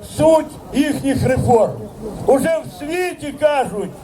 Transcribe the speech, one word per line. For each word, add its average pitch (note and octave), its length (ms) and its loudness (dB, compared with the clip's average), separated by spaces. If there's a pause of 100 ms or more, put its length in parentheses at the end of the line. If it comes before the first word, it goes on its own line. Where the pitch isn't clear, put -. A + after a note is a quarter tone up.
(160)
суть D#4 360 4 (220)
їхніх C#4 520 0
реформ. A#3+ 460 4 (540)
Уже D#4 400 2
в - 120 -16
світі D4+ 640 -6
кажуть A3 500 0 (140)